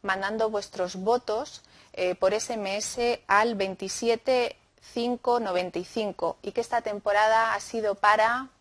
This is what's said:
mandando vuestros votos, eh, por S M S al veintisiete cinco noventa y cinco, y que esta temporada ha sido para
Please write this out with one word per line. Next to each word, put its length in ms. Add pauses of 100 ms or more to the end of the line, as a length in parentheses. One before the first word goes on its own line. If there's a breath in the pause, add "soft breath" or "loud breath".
mandando 480
vuestros 480
votos, 640 (300 soft breath)
eh, 220
por 180
S 200
M 240
S 500
al 280
veintisiete 1000 (360)
cinco 460
noventa 400
y 60
cinco, 560
y 100
que 100
esta 200
temporada 720
ha 60
sido 340
para 520 (140)